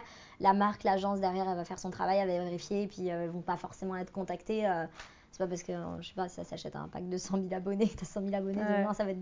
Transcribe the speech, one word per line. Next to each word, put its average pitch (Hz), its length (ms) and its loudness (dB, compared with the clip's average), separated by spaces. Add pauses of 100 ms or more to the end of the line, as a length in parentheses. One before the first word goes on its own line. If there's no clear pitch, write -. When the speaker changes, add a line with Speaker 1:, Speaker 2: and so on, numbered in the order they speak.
(400)
Speaker 1:
la 190 140 8
marque, 208 300 4
l'agence 196 360 4
derrière, 190 300 2
elle 180 80 0
va 170 80 -2
faire 180 140 -8
son 185 100 -6
travail, 185 300 2
elle 190 80 4
va 180 160 2
vérifier 175 400 -2
et 196 40 -2
puis, 185 220 -4
euh, 170 140 0
elles 170 80 -2
vont 175 100 -4
pas 175 160 -2
forcément - 380 -6
être 185 160 -6
contactées, 202 580 -2
euh, 165 160 2 (460)
c'est - 80 -10
pas 190 80 2
parce 175 160 -4
que, - 80 -6
euh, 170 300 -4
je 175 80 -12
sais - 60 -16
pas, 180 140 -2
ça 175 140 -8
s'achète - 320 -8
un 147 120 -6
pack 180 220 -8
de 180 80 -2
cent 185 200 -2
mille 185 180 0
abonnés, 196 320 2
que - 80 -4
t'as - 100 -8
cent - 160 -6
mille 196 140 0
abonnés, 196 260 0
Speaker 2:
Ouais. 208 200 4
Speaker 1:
demain, 208 120 2
ça 208 120 0
va 190 60 0
être 190 100 -2